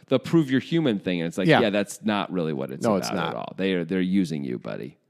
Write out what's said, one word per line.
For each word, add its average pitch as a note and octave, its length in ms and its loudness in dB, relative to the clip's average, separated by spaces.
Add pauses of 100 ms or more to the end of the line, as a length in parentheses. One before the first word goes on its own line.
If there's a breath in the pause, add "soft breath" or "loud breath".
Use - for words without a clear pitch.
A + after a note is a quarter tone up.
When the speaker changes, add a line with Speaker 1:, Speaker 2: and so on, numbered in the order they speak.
Speaker 1:
the C3 100 2
prove D#3+ 320 2
you're C3 100 4
human D3 380 0
thing. F2+ 220 -2
And E2 80 -2
it's E2+ 100 -6
like, F#3 100 0
Speaker 2:
Yeah. C3 120 8
Speaker 1:
yeah, A2 100 4
that's G2+ 340 -2
not G#2 280 0
really D#2+ 200 -2
what C2+ 180 -4
it's C#2 140 -8
Speaker 2:
No, G#2+ 120 4
Speaker 1:
about A#1+ 120 0
Speaker 2:
it's A1+ 60 -4
not. D#2+ 160 -2
Speaker 1:
at - 40 -8
all. - 220 -8
They F#2+ 180 0
are, F2 100 0
they're F#2 160 -2
using F2+ 440 0
you, B1 140 -6
buddy. G#1+ 400 -10 (120)